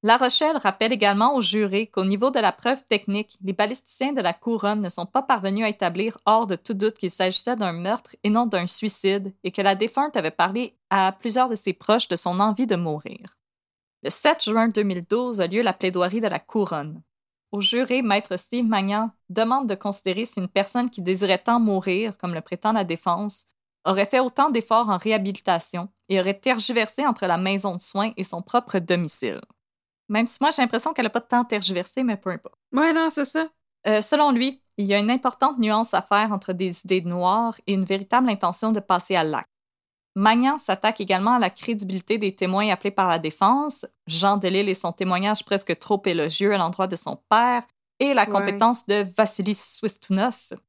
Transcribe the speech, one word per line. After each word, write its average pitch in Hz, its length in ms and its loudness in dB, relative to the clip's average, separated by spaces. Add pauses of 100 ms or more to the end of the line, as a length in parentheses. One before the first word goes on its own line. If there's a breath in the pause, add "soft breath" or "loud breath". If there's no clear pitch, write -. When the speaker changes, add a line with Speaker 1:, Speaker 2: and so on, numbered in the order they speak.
Speaker 1:
La 226 160 6
Rochelle 294 400 2
rappelle 214 340 0
également 208 440 2
au 247 60 0
jury 202 480 0
qu'au 190 140 -2
niveau 202 280 2
de 262 80 0
la 202 120 4
preuve 262 380 -4
technique, 208 520 -2
les 190 120 -6
balisticiens 254 600 -2
de 262 60 -2
la 175 140 0
couronne 214 480 -2
ne 185 80 -4
sont 175 160 -8
pas 262 160 -2
parvenus 208 420 0
à 220 60 0
établir 208 560 -4
hors 220 220 4
de 190 80 -2
tout - 180 -8
doute 214 240 0
qu'il 175 140 -4
s'agissait 185 440 0
d'un 196 160 -2
meurtre 180 520 -6
et 208 80 2
non 233 160 4
d'un 185 200 0
suicide 196 640 -2 (120)
et 180 80 -4
que 202 100 -4
la 196 140 4
défunte 247 420 -2
avait 160 140 -2
parlé 190 440 -2 (140)
à 190 240 2
plusieurs 247 340 -2
de 233 80 -4
ses 202 160 -6
proches 220 380 0
de 175 80 -2
son 180 240 -2
envie 220 260 0
de 214 80 2
mourir. 165 600 -6 (640)
Le 143 80 -6
sept - 340 2
juin 226 240 2
deux 214 160 0
mille 180 240 -2
douze 240 320 -2
a 175 80 2
lieu 202 140 -2
la 214 100 2
plaidoirie 180 480 -2
de 220 80 -2
la 160 120 -2
couronne. 160 600 -4 (520)
Au 202 80 -4
jury, 254 400 2
Maître 208 360 0
Steve 247 280 -4
Magnan 214 460 0 (180)
demande 226 400 0
de 196 60 -2
considérer 196 500 -6
si - 160 -10
une 185 80 -6
personne 240 400 -2
qui 196 140 -12
désirait 185 340 0
tant 240 240 2
mourir, 196 560 0
comme 175 160 -6
le 160 80 -8
prétend 214 320 -4
la 214 100 0
défense, 175 640 -4 (400)
aurait 196 200 2
fait 254 140 2
autant 269 300 2
d'efforts 226 400 2
en 190 80 2
réhabilitation 190 920 -2 (220)
et 190 100 2
aurait 196 200 0
tergiversé 233 680 0
entre 240 200 0
la 175 120 2
maison 190 380 -2
de 180 60 -10
soins 208 360 -4
et 214 60 -6
son 175 180 -8
propre 240 380 -2
domicile. 165 600 -2 (680)
Même 226 180 0
si - 140 -10
moi, 294 100 2
j'ai 294 100 -2
l'impression 247 320 0
qu'elle 240 120 0
a 214 40 0
pas 240 120 -2
tant 240 240 0
tergiversé, 202 580 -4
mais 220 140 -2
peu 190 120 -8
importe. - 260 -10 (180)
Speaker 2:
Ouais, 311 200 4
non, 330 160 2
c'est 294 160 -2
ça. 320 220 -4 (400)
Speaker 1:
Euh, 214 140 4
selon 294 300 4
lui, 262 300 0 (160)
il 202 80 -2
y 196 80 2
a 202 60 4
une 208 100 0
importante 262 500 0
nuance 220 340 2
à - 80 2
faire 208 320 2
entre 196 200 -6
des 180 300 -4
idées 185 180 0
noires 180 540 0 (120)
et 202 60 0
une 190 120 2
véritable 202 440 2
intention 196 440 0
de 208 80 0
passer 185 340 0
à 165 80 4
l'acte. 151 260 -4 (640)
Magnan 240 440 4
s'attaque 214 420 -2
également 196 320 2
à 247 60 4
la 190 100 2
crédibilité 202 680 -4
des 196 180 -2
témoins 196 340 0
appelés 196 220 0
par 190 160 2
la 165 100 2
défense, 220 680 0 (200)
Jean 185 320 2
Delisle 190 320 0
et 185 60 0
son 170 160 -4
témoignage 190 540 0
presque 196 340 -2
trop 196 260 -2
élogieux 170 480 0
à 202 40 2
l'endroit 180 300 -2
de 180 100 -6
son - 180 -8 (140)
père, 240 340 4 (360)
et 277 140 2
la 226 100 4
Speaker 2:
Ouais. 208 60 0
Speaker 1:
compétence 202 560 0
de 202 200 0 (120)
Vassili 208 380 0
Swistunov. - 960 -4 (200)